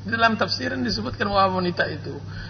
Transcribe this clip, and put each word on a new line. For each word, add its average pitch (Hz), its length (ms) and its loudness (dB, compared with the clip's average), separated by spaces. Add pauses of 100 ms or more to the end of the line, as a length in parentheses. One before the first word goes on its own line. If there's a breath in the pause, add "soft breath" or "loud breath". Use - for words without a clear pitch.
Di 196 80 -4
dalam 226 240 4
tafsiran 254 480 -2
disebutkan 208 480 -2
bahwa 190 320 4
wanita 175 240 0
itu 151 320 -6 (300 loud breath)